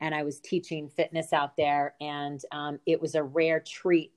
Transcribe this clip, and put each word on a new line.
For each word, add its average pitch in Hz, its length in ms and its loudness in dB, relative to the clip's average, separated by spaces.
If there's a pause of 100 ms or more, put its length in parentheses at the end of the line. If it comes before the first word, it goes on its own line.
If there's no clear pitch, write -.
and 156 120 -2
I 151 100 -2
was 147 180 -6
teaching 160 480 -4
fitness 160 420 -2
out 143 240 2
there. 143 460 2
And, 147 400 -6 (100)
um, 147 340 -6
it 160 160 2
was 160 140 -2
a 156 80 2
rare 160 380 2
treat 170 560 2